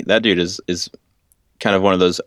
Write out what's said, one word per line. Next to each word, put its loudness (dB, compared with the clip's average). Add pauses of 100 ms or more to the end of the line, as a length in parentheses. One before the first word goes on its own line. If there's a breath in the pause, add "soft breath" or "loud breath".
that 2
dude 2
is, -4
is -8 (680)
kind 0
of 2
one 2
of 0
those 2